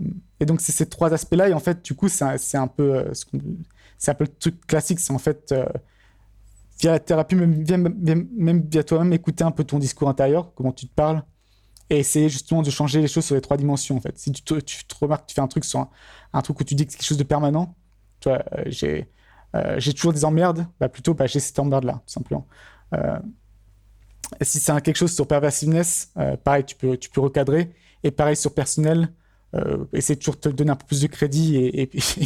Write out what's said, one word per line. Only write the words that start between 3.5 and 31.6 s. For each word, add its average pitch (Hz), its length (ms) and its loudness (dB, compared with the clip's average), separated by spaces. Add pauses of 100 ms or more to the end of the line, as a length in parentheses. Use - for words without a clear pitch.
c'est - 120 -2
un 139 40 0
peu 147 100 -2
le - 60 -2
truc - 360 -4
classique, 156 320 0
c'est - 140 -4
en 135 60 0
fait, - 340 -4
euh, 131 140 0 (1120)
via 165 120 4
la 156 80 2
thérapie, 160 340 0
même, 165 300 4
via, 180 120 2
via, 175 380 2
même 175 520 2
via 151 160 2
toi-même, 165 300 2
écouter 165 320 0
un 165 60 2
peu 151 140 -2
ton 143 140 -2
discours 139 300 0
intérieur, 143 460 2
comment 131 180 -2
tu - 140 -16
te - 80 -20
parles, 156 280 2 (680)
et 147 80 4
essayer 151 320 4
justement 160 320 0
de 143 80 0
changer 147 320 2
les 147 60 4
choses 165 180 -2
sur 143 80 0
les 135 80 2
trois 143 160 0
dimensions, 143 380 0
en 120 40 -4
fait. - 160 -8
Si - 160 -4
tu - 100 -12
te, 160 120 -2
tu - 320 -6
te - 80 -16
remarques, 147 320 -6
tu - 80 -18
fais 143 80 0
un 131 60 0
truc - 180 -4
sur 131 140 -4
un, 131 100 -8 (420)
un 139 80 0
truc - 200 -4
où 127 40 -4
tu 143 100 -4
dis 147 120 2
que - 60 -10
c'est - 60 -16
quelque - 80 -6
chose 151 120 0
de 143 60 0
permanent, 151 520 0 (440)
tu 135 100 0
vois, 123 120 0 (140)
euh, - 100 -6
j'ai, - 440 -4 (440)
euh, - 240 -2
j'ai 143 140 -2
toujours 165 220 0
des 147 100 -2
emmerdes, 165 420 2 (140)
bah 131 80 0
plutôt, 165 240 -2
bah, 139 140 0
j'ai 139 140 -2
cette - 180 -4
emmerde-là, 135 360 0 (120)
tout - 60 -16
simplement. - 340 -6 (480)
Euh, - 240 -2 (1200)
et - 40 0
si - 160 -2
c'est - 120 2
un, 147 80 2
quelque 151 160 0
chose 175 160 2
sur 139 140 0
pervasiveness, 151 880 0
euh, 135 220 -2
pareil, 139 260 0
tu - 100 -16
peux, 127 220 -2
tu - 140 -12
peux 139 100 -2
recadrer. 143 520 2 (300)
Et 147 80 0
pareil 151 260 2
sur - 180 -2
personnel, 156 580 2 (420)
euh, - 400 -2
essayer 143 200 0
de 139 60 -4
toujours - 180 -4
te 151 120 -2
donner 147 200 2
un 135 60 2
peu - 100 -12
plus 139 140 0
de 147 60 2
crédit 151 500 0
et, 127 260 0